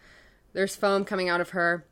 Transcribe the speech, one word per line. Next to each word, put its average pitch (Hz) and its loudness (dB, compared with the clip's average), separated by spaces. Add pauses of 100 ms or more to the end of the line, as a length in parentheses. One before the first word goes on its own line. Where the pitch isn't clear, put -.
(540)
There's 190 -2
foam 196 2
coming 190 -2
out 175 2
of 170 -6
her. 170 0